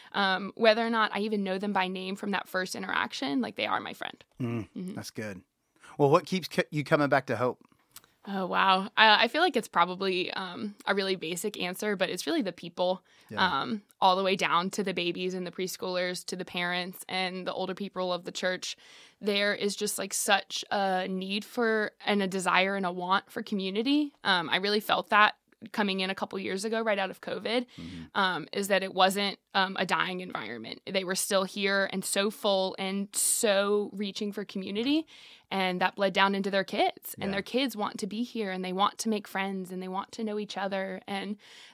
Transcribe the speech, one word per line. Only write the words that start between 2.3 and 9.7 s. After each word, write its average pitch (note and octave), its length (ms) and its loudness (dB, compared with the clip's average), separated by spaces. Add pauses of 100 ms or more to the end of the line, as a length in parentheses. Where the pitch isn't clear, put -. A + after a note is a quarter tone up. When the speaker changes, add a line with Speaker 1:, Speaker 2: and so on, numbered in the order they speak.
Speaker 1:
that - 180 -2
first F#3 260 -4
interaction, B3+ 640 -2
like, A3 160 -4
they G#2 120 -2
are G2+ 120 0
my E2 140 -10
friend. - 280 -10 (200)
Speaker 2:
Mm, A#2 340 -4
Speaker 1:
Mm-hmm. F#3 200 -8
Speaker 2:
that's - 160 -12
good. G#2 300 -10 (560)
Well, C#3 120 6
what E3 160 6
keeps F#3 280 -4
c-, F3+ 180 2
you D3+ 120 0
coming D3 240 4
back C3+ 200 4
to A#2 100 -2
Hope? A#2+ 260 -2 (680)
Speaker 1:
Oh, F#3+ 160 -2
wow. F#3 520 4
I, G#3+ 260 8
I A#3+ 60 4
feel D4+ 120 0
like F4 140 2
it's - 140 -2
probably, F#3 640 0